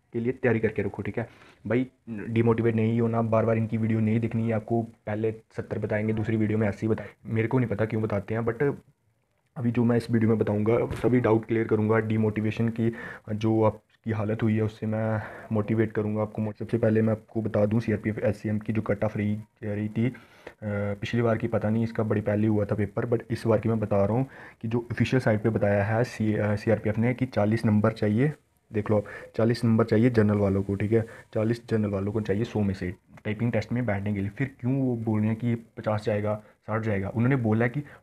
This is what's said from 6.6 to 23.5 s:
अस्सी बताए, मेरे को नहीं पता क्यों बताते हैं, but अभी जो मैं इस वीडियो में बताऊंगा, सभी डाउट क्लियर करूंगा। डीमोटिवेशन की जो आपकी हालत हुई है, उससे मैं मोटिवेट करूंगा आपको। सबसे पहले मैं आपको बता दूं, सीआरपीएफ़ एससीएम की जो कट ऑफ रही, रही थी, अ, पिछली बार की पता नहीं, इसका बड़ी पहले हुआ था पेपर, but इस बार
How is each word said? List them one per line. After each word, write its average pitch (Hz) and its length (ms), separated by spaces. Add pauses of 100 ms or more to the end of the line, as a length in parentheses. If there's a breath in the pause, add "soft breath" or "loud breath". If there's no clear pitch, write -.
अस्सी 110 200
बताए, 104 180 (200)
मेरे 113 220
को 127 100
नहीं 120 100
पता 107 160
क्यों 110 180
बताते 107 320
हैं, 113 60
but 117 340 (840)
अभी 120 140
जो 117 140
मैं 120 120
इस 117 140
वीडियो 113 200
में 110 80
बताऊंगा, 107 480
सभी 120 340
डाउट 110 240
क्लियर 113 220
करूंगा। 107 320
डीमोटिवेशन 110 680
की 113 240 (400 loud breath)
जो 110 300
आपकी - 480
हालत 107 320
हुई 110 120
है, 110 80
उससे 107 240
मैं 110 360 (300 loud breath)
मोटिवेट 110 400
करूंगा 107 300
आपको। 107 300
सबसे 113 260
पहले 110 240
मैं 110 100
आपको 107 300
बता 107 240
दूं, 110 140
सीआरपीएफ़ 107 400
एससीएम 107 380
की 110 140
जो 110 100
कट 104 220
ऑफ 107 120
रही, 104 220 (260)
रही 107 240
थी, 113 200
अ, 120 60 (500 loud breath)
पिछली 104 580
बार 113 160
की 110 100
पता 107 220
नहीं, 113 140
इसका 113 180
बड़ी 107 180
पहले 104 260
हुआ 104 180
था 104 100
पेपर, 107 320
but 139 240
इस 117 160
बार 107 120